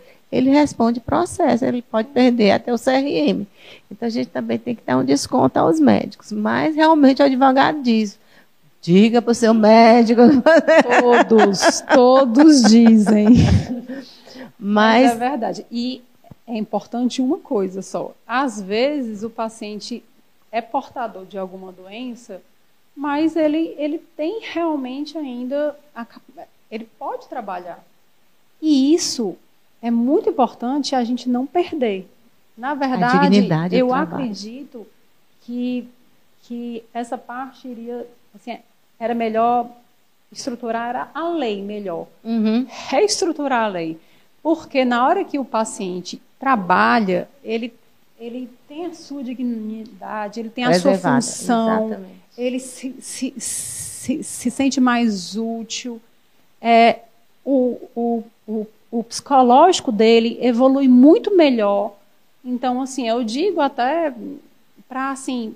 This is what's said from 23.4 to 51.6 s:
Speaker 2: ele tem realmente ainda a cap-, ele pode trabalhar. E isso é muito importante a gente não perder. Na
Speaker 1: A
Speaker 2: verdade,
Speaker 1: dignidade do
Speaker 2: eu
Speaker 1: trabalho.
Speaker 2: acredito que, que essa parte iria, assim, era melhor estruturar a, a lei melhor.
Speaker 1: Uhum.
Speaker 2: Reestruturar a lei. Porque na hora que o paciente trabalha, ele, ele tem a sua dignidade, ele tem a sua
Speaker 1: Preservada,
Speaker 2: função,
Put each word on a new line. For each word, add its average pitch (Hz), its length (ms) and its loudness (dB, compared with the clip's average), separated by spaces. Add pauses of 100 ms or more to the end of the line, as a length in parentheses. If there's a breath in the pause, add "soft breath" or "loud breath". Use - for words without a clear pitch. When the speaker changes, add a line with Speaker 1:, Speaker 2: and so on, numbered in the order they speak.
Speaker 2:
ele 302 220 -6 (180)
tem 370 240 -6
realmente 294 760 -6
ainda 277 580 -6 (200)
a 233 80 -12
cap-, - 180 -20 (480)
ele 226 180 -12 (120)
pode 427 300 -12
trabalhar. 185 520 -12 (800)
E 294 320 2
isso 226 420 -2 (460)
é 233 80 -6
muito 262 400 0
importante 262 640 -4
a 254 120 0
gente 247 240 -6
não 247 160 -2
perder. 247 600 -4 (520)
Na 247 140 -8
Speaker 1:
A 302 40 -4
Speaker 2:
verdade, 262 540 0
Speaker 1:
dignidade 175 400 2
do 180 60 -2
Speaker 2:
eu 254 120 2
Speaker 1:
trabalho. 285 260 -2
Speaker 2:
acredito 226 720 -12 (600)
que, 247 420 -6 (560)
que 240 400 -12 (100)
essa 240 240 -8
parte 254 500 -16
iria, 240 380 -12 (300)
assim, 226 220 -16 (420)
era 233 160 -4
melhor 233 540 0 (600)
estruturar 240 840 -8
a, 277 60 -10
a 330 100 -6
lei 233 340 -6
melhor. 196 440 -10 (160)
Speaker 1:
Uhum. 226 440 -2
Speaker 2:
Reestruturar 294 1000 -2
a - 20 -2
lei. 165 300 -6 (460 soft breath)
Porque 302 400 -2
na 247 240 0
hora 370 160 0
que - 160 -6
o 254 60 -6
paciente 196 760 -6 (180)
trabalha, 208 920 0 (140)
ele, 226 280 -8 (480)
ele 240 300 -14 (180)
tem 320 200 -12
a 320 60 -12
sua 285 300 -16
dignidade, 220 1160 -10
ele 226 100 -10
tem 247 160 -8
a 247 80 2
sua 185 180 2
Speaker 1:
Preservada, 190 300 0
Speaker 2:
função, 220 680 -2